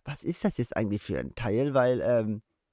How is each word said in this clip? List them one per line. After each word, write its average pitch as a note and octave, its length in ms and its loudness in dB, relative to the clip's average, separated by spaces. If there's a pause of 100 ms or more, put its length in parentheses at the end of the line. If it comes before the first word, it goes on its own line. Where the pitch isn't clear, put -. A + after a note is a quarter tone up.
was C#3+ 180 -8
ist - 180 -4
das G#3 140 0
jetzt - 180 -2
eigentlich G#2 280 0
für D#2+ 160 -4
ein B1+ 160 -6
Teil? A#2 400 0
Weil, B2+ 280 4
ähm, A2 380 2 (320)